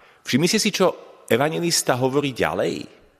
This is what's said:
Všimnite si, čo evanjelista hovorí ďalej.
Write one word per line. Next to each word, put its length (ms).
Všimnite 400
si, 80
čo 240
evanjelista 720
hovorí 320
ďalej. 560